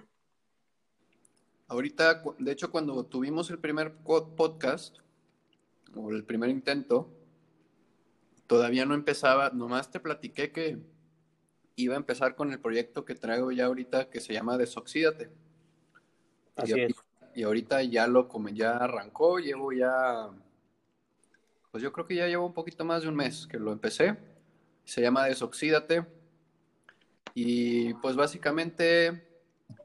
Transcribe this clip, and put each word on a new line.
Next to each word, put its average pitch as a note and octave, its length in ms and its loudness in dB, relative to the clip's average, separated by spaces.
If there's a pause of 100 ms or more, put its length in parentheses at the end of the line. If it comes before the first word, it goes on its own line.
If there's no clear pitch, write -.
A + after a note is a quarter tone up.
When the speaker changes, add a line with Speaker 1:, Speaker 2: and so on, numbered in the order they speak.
(1700)
Speaker 1:
ahorita, D#3+ 520 2
cu-, D#3 180 -8
de C#3 140 -2
hecho, E3 180 -6
cuando C#3+ 360 -2
tuvimos D3 420 -4
el E3+ 100 -10
primer D#3 360 -4 (100)
co-, D#3+ 320 0
podcast, D#3+ 640 -2 (960)
o A2 160 -8
el G#2+ 140 -4
primer A#2 260 -2
intento, C3 600 0 (1400)
todavía A#2+ 380 4
no C#3+ 80 0
empezaba, C#3+ 560 2
nomás B2 420 -4
te C#3 100 -10
platiqué C#3+ 520 -6
que D#3+ 300 -6 (960)
iba B2 180 0
a - 20 -2
empezar C3 380 -2
con D3 180 -4
el B2 80 -10
proyecto A#2 460 -4
que - 80 -10
traigo B2 380 -2
ya B2+ 120 0
ahorita, B2+ 460 -2
que A#2 100 -10
se G#2+ 140 -8
llama A#2 240 -2
Desoxídate. D#3 720 -2 (1300)
Speaker 2:
Así A2+ 160 -2
Speaker 1:
Y - 20 2
Speaker 2:
es. B2+ 40 2
Speaker 1:
ahorita, A#2+ 240 0 (340)
y A#2 80 -4
ahorita A#2 400 0
ya A#2 220 2
lo B2 220 6
come-, G#2 240 -8
ya A2 240 0
arrancó, B2 640 0
llevo C#3 340 -4
ya, B2+ 560 0 (1400)
pues A2+ 120 -10
yo C#3 80 -4
creo E3 140 -8
que F3+ 120 -4
ya F3 100 2
llevo F3 180 0
un F3 80 -4
poquito E3 320 -8
más E3 160 0
de D#3+ 80 -4
un D#3 80 -2
mes C3+ 300 -2
que A#2+ 120 -8
lo G#2+ 140 -2
empecé. D#3 460 2 (680)
Se - 160 -4
llama B2+ 240 4
Desoxídate. D3+ 800 2 (1300)
Y A#2+ 600 0
pues C3 220 -4
básicamente E3 1080 2 (600)